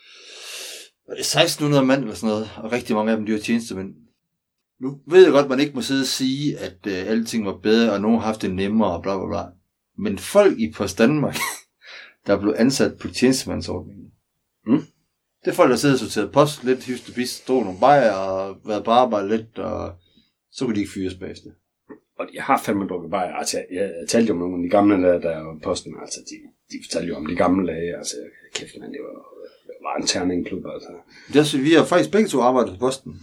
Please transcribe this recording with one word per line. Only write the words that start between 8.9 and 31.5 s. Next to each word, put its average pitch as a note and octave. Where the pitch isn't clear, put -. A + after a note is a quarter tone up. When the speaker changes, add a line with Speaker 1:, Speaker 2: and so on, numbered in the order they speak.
Speaker 1:
og E2
bla, F#2+
bla, F#2
bla. F2+
Men G2
folk G3+
i A2+
Post G2
Danmark, C3
<laughs> -
der G2
blev G2+
ansat C3+
på -
tjenestemandsordningen, F2+
Speaker 2:
Mm. C3+
Speaker 1:
det F3+
er E3+
folk, D#3+
der B2
sidder C#3
og B2
sorteret G2+
post D3
lidt, B2
hyste B2+
bis, A#2+
drog B2+
nogle F#2
bajer, C3
og F#2+
været G#2
på A2+
arbejde A2+
lidt, A2+
og F2+
så -
kunne A#2
de G#2
ikke F#2
fyres F#2
bagefter. F2
Speaker 2:
Og -
jeg -
har C3
fandme G2
drukket F2
bajer. F2+
Altså, -
jeg, -
jeg, F#2
jeg -
talte A#2
jo F#2+
med E2+
nogle F2+
af F2
de F2
gamle G#2
der, F2
der E2
var D#2+
på D#2
posten. F2
Altså, -
de, -
de -
fortalte -
jo D2
om D2+
de F2
gamle F#2
dage. E2+
Altså, -
kæft, -
mand, -
det -
var, -
det -
var D2
en E2
terningklub, F2+
altså. -
Speaker 1:
Det -
er D3
også, D3+